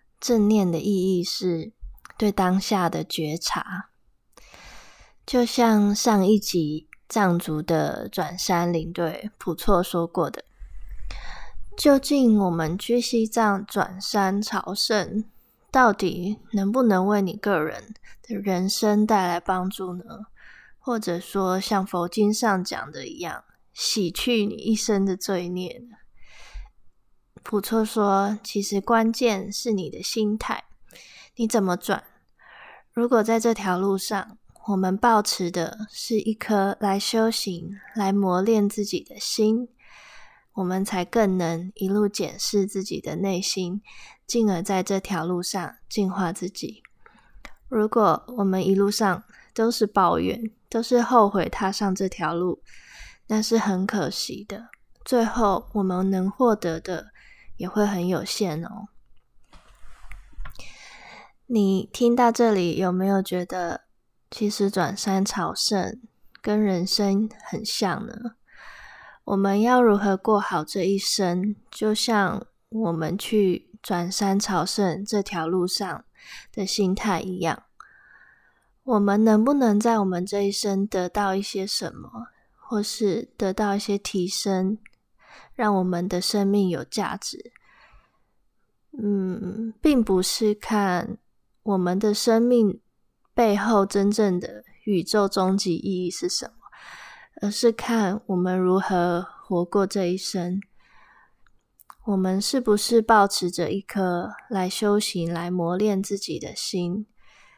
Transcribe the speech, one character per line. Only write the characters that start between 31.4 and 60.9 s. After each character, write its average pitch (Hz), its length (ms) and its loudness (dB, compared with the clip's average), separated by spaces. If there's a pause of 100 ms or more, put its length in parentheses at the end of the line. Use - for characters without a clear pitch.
怎 220 120 2
么 180 160 2
转？ - 280 -4 (880)
如 240 160 0
果 233 140 6
在 226 180 2
这 226 140 2
条 196 240 -2
路 196 180 2
上……” - 400 -6 (300)
我 202 100 0
们 185 180 2
抱 220 280 4
持 180 280 -2
的 185 380 -6
是 - 320 -2
一 214 140 -2
颗 196 440 0
来 196 220 0
修 226 300 2
行、 175 420 -6 (240)
来 196 160 0
磨 185 300 2
练 208 260 4
自 208 160 -2
己 185 180 -4
的 - 160 -20
心， 226 520 0 (800)
我 196 100 -4
们 185 220 0
才 185 180 -4
更 190 360 2
能 170 360 -4
一 190 140 -4
路 208 180 2
检 202 320 -4
视 196 280 0
自 196 180 -6
己 - 160 -6
的 160 160 -8
内 190 240 -2
心， 185 400 -4 (460)
进 226 240 2
而 175 120 0
在 190 200 0
这 190 180 -2
条 170 240 -4
路 175 180 -2
上 175 340 -6 (120)
净 196 200 0
化 185 260 -2
自 185 160 -8
己。 - 320 -12 (840)
如 220 220 0
果 202 340 4 (140)
我 202 80 0
们 190 200 2
一 196 100 4
路 196 160 2
上 202 340 0 (300)
都 226 160 2
是 226 160 0
抱 175 320 4
怨、 208 340 -2 (160)
都 226 140 -2
是 240 180 4
后 226 300 6
悔 196 180 0
踏 196 240 -2
上 196 220 -2
这 190 120 -2
条 170 280 -4
路， 175 280 -2 (640)
那 214 120 0
是 226 160 2
很 196 300 2
可 202 240 -2
惜 - 340 -8
的， 226 240 -14 (340)
最 233 220 2
后 214 480 0
我 208 100 0
们 190 280 0
能 190 200 0
获 233 240 4
得 165 240 -4
的 165 280 -8 (500)
也 190 100 -8
会 208 200 0
很 180 200 -2
有 180 160 -2
限 170 400 -4
哦。 - 260 -14 (2500)